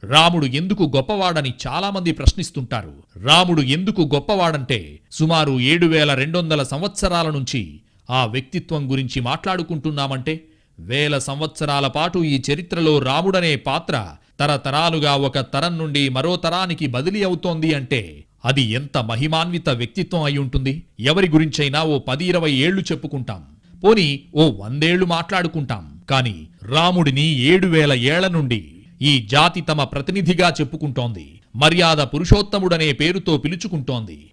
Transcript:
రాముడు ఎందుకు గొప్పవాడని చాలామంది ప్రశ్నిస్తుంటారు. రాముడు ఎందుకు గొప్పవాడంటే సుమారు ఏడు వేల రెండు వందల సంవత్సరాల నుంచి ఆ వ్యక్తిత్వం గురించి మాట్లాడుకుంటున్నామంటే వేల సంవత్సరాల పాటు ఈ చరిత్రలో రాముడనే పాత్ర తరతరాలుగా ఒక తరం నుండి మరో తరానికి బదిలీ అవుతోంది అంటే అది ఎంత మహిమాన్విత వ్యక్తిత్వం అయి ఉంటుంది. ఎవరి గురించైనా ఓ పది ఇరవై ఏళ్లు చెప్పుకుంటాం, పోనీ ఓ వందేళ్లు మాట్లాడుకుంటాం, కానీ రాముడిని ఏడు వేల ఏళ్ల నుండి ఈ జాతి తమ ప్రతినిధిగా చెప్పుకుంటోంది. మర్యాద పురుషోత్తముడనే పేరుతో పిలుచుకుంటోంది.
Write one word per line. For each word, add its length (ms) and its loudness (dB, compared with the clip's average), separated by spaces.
రాముడు 420 4
ఎందుకు 380 0
గొప్పవాడని 720 0
చాలామంది 540 -4
ప్రశ్నిస్తుంటారు. 840 -2
రాముడు 400 4
ఎందుకు 400 0
గొప్పవాడంటే 760 0
సుమారు 480 2
ఏడు 260 4
వేల 280 4
రెండు 240 -2
వందల 240 0
సంవత్సరాల 680 -2
నుంచి 320 -4
ఆ 180 0
వ్యక్తిత్వం 640 -6
గురించి 300 -2
మాట్లాడుకుంటున్నామంటే 1120 -4
వేల 400 -2
సంవత్సరాల 680 -2
పాటు 380 -2
ఈ 180 2
చరిత్రలో 560 0
రాముడనే 580 2
పాత్ర 400 -4
తరతరాలుగా 800 0
ఒక 220 0
తరం 300 -2
నుండి 300 -2
మరో 280 0
తరానికి 500 -2
బదిలీ 360 -2
అవుతోంది 520 -2
అంటే 280 -2
అది 260 2
ఎంత 280 -4
మహిమాన్విత 720 -2
వ్యక్తిత్వం 520 -4
అయి 160 -2
ఉంటుంది. 360 -2
ఎవరి 280 2
గురించైనా 540 2
ఓ 160 0
పది 280 -4
ఇరవై 320 0
ఏళ్లు 240 0
చెప్పుకుంటాం, 600 -8
పోనీ 340 4
ఓ 180 6
వందేళ్లు 540 0
మాట్లాడుకుంటాం, 800 -4
కానీ 280 0
రాముడిని 640 2
ఏడు 260 4
వేల 240 4
ఏళ్ల 200 2
నుండి 340 0
ఈ 100 4
జాతి 340 2
తమ 240 -2
ప్రతినిధిగా 640 0
చెప్పుకుంటోంది. 800 -4
మర్యాద 500 4
పురుషోత్తముడనే 840 2
పేరుతో 440 0
పిలుచుకుంటోంది. 840 -4